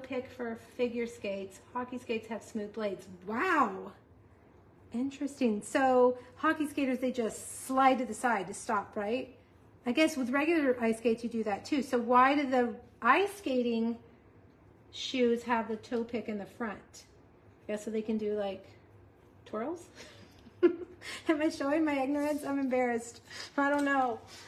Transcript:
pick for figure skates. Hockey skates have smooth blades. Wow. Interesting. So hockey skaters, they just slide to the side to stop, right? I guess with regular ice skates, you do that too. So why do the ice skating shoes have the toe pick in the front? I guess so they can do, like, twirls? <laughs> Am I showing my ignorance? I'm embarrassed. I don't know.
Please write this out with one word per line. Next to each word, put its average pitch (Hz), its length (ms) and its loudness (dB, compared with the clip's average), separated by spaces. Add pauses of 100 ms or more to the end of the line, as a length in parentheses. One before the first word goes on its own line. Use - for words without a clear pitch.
pick 254 260 -6
for 226 300 -8 (180)
figure 240 300 0
skates. 196 540 -8 (120)
Hockey 247 240 -6
skates 220 300 -6
have 214 160 -8
smooth 208 300 -8
blades. 208 340 -6 (180)
Wow. 220 640 0 (1040)
Interesting. 262 680 0
So 254 560 6 (160)
hockey 311 320 2
skaters, 262 320 0
they 254 120 0
just - 540 -6
slide 262 320 6
to 247 80 -2
the 214 80 -6
side 214 320 0
to 190 80 -8
stop, 202 420 -4
right? 220 400 -4 (480)
I 247 100 0
guess 311 220 4
with 254 140 -2
regular 285 500 2
ice 226 200 0
skates, 226 240 0
you 240 80 -4
do 226 140 -2
that 202 200 -4
too. 294 160 0
So - 160 -2
why 247 380 6
do 285 120 0
the 240 280 2 (260)
ice 320 360 2
skating 233 600 0 (920)
shoes 233 500 2
have 226 260 0
the 220 80 -4
toe 233 280 -4
pick 226 260 -6
in 214 80 -4
the 190 80 -8
front? - 600 -10 (640)
I - 40 -4
guess 208 140 -4
so - 40 -8
they 214 140 -2
can 220 160 -2
do, 208 160 -2
like, 196 280 -4 (840)
twirls? 285 400 -8 (400)
<laughs> - 340 -20
Am - 800 0
I 311 80 2
showing 302 340 0
my 294 100 2
ignorance? 285 500 0
I'm 277 160 -2
embarrassed. 247 600 0 (360)
I 277 140 4
don't 285 120 2
know. 262 360 2 (280)